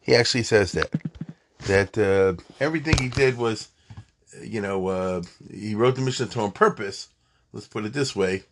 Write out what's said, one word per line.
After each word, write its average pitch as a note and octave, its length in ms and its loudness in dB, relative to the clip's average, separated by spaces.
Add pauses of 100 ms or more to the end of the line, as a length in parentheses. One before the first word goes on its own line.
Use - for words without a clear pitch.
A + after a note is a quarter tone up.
He B2+ 120 2
actually A#2+ 300 2
says G#2 300 4
that. D#2+ 180 -2 (760)
That, G2 300 2
uh, F#2+ 440 2 (180)
everything D3+ 380 0
he C3 100 -2
did C3 300 2
was, A#2 320 -2 (720)
you G#2+ 180 -8
know, G2 280 -2
uh, F#2 340 -2 (280)
he G#2 240 -8
wrote A#2+ 220 4
the B2+ 60 -6
Mishnah C3 240 -2
Torah G#2 220 -4
on G2 40 -2
purpose, A2 560 -2 (460)
let's A2+ 120 -14
put G#2+ 200 -6
it A2 80 -6
this C#3 200 -2
way F#2+ 380 0